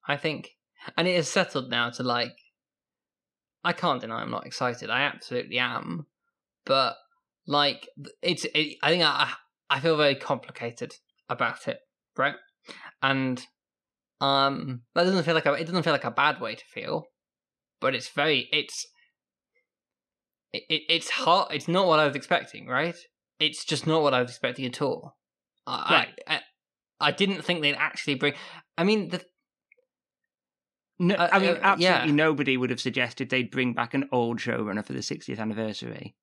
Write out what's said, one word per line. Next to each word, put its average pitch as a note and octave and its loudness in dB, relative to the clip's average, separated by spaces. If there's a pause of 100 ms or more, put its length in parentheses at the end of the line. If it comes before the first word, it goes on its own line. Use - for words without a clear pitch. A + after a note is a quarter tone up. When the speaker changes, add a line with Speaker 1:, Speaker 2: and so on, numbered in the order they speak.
Speaker 1:
I C#3+ 0
think. D3 -6 (480)
And E3+ 2
it F3+ 2
has E3 2
settled C#3+ 0
now A#2+ 0
to, B2 -10
like, A#2+ -2 (1300)
I E3+ 0
can't D3 -2
deny A2+ -6
I'm A2+ -8
not G#2+ -6
excited. A#2+ -6
I B2+ 0
absolutely B2 -4
am. B2 -4 (580)
But, C3+ 2 (500)
like, C#3+ 0 (340)
it's, F3+ -2 (100)
it, D3+ 0
I D3 4
think F3 2
I, C#3+ 2 (360)
I C#3 0
feel D#3+ 4
very C#3+ 4
complicated A#2+ -6 (340)
about A#2 -4
it, - -6 (380)
right? C#3+ 0 (680)
And, C3+ 0 (760)
um, C#3 0 (120)
that E3+ 4
doesn't F#3 2
feel D#3+ 0
like D#3+ 2
a, C#3+ 4
it D#3+ -2
doesn't E3+ -2
feel E3 4
like C#3 0
a A#2+ -2
bad C#3+ 2
way A2+ -6
to - -20
feel, - -6 (720)
but C3 2
it's A#2 -6
very, D3 0
it's, - -4 (1700)
it, - -8
it, D#3 0
it's E3 0
hard. F3 2
It's D3+ -4
not F#3 4
what D#3+ 6
I D3+ 6
was C3+ -2
expecting, - -2
right? C#3+ -2 (420)
It's D#3 -2
just - -2
not D#3+ 4
what C#3+ 4
I B2+ 4
was B2 -2
expecting B2+ -4
at B2 -4
all. - -4 (520)
I, C#3+ 0
Speaker 2:
Right. - 2 (180)
Speaker 1:
I, D#3 -2
I, - -4 (600)
I D3 4
didn't F#3+ 0
think F3 -2
they'd C#3+ 2
actually D3 -2
bring, C#3+ 0 (420)
I E3+ 0
mean, G3 2
the F#3 -6 (1700)
Speaker 2:
No, F#3 4
Speaker 1:
Uh, F3 4
Speaker 2:
I G3 6
mean, F#3+ 4
Speaker 1:
uh, E3+ 0
Speaker 2:
absolutely F3 4
Speaker 1:
yeah. D3 4
Speaker 2:
nobody D3 4
would B2+ 0
have - -4
suggested B2 -2
they'd B2+ 0
bring B2+ 0
back A#2+ -2
an C3+ 0
old A#2 0
showrunner G#2+ -2
for - -10
the C3 -6
sixtieth - -8
anniversary. A2 -8